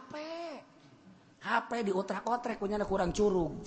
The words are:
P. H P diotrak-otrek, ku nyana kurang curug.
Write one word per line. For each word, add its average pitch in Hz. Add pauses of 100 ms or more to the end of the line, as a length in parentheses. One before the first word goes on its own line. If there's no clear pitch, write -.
P. - (1300)
H 185 (180)
P - (120)
diotrak-otrek, 202
ku 202
nyana 208
kurang 190
curug. 185